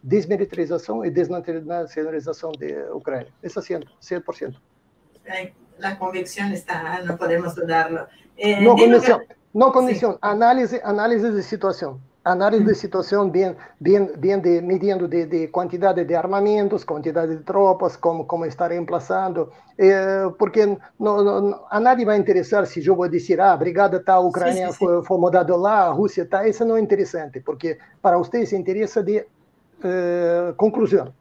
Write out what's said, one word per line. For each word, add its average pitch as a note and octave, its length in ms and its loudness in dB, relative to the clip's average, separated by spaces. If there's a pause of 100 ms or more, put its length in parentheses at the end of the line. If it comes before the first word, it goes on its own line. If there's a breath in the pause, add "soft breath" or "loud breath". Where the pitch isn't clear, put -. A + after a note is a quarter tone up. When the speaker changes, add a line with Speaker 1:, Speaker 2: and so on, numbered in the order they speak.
Speaker 1:
Desmilitarización F#3 1040 -4
y E3+ 40 -4
desnacionalización D#3+ 1500 -6
de D3 340 -10
Ucrania. C3 480 -10
Eso F3+ 200 -10
es - 60 -14
cien, E3 180 -8 (160)
cien F3+ 220 -8
por - 140 -12
ciento. C3 220 -12 (680)
Speaker 2:
Ay, F#3 280 -14 (240)
la F#3+ 200 -8
convicción F#3 540 -6
está, F3 500 -8
no E3+ 140 -6
podemos E3+ 380 -2
dudarlo. E3 520 -2 (300 soft breath)
Eh, G3+ 240 0
Speaker 1:
No A3+ 140 10
Speaker 2:
digo - 20 4
Speaker 1:
condición, A#3 520 6
Speaker 2:
que - 80 -20 (160)
Speaker 1:
no B3 200 4
condición. B3 400 2
Speaker 2:
Sí. - 100 -8
Speaker 1:
Análisis, A#3 640 2
análisis G#3+ 500 0
de G3 80 -2
situación. F3 580 -6 (240)
Análisis G3+ 420 2
de G#3+ 80 4
situación F#3+ 560 -2
bien, F3+ 260 0 (220 loud breath)
bien, F#3+ 400 2
bien F#3+ 240 0
de, E3+ 180 2
midiendo F3+ 460 -2
de, E3 200 -2
de D#3 260 -4
cantidad F3+ 420 0
de, F3 100 0
de D#3+ 120 -2
armamentos, G3 680 0
cantidad D#3+ 440 -4
de D#3+ 80 -4
tropas, F#3 600 0
cómo, E3 300 -2
cómo E3+ 180 -4
está D#3+ 220 -4
reemplazando. F3 840 -4 (280 loud breath)
Eh, G3 480 4 (100)
porque G#3+ 300 2 (320 loud breath)
no, G#3 240 2
no, G3+ 180 2
no, G3+ 300 -2
a G#3 80 -2
nadie A#3+ 260 4
va G#3+ 100 2
a - 20 2
interesar F#3+ 500 2
si - 140 -8
yo F3 160 2
voy F3+ 120 0
a - 20 -4
decir, E3+ 300 0
"Ah, F#3+ 160 6
brigada F3+ 460 0
tal, F#3 200 4
Speaker 2:
Sí, F3+ 40 2
Speaker 1:
Ucrania F3+ 420 0
Speaker 2:
sí, E3+ 40 -6
sí. - 60 -12
Speaker 1:
fue, F3 260 2
fue F#3+ 140 0
mudado F3 380 2
lá, F#3+ 360 2
Rusia F3+ 360 -2
tal". G3+ 180 0
Eso A3 180 0
no A3+ 120 2
es A3 60 2
interesante, F3 580 -2
porque D#3 380 -8 (220 soft breath)
para F3+ 180 4
ustedes G#3 340 -2
interesa G3 500 -4
de, G3+ 260 -2 (540)
eh, F3 760 -2
conclusión. G3+ 640 0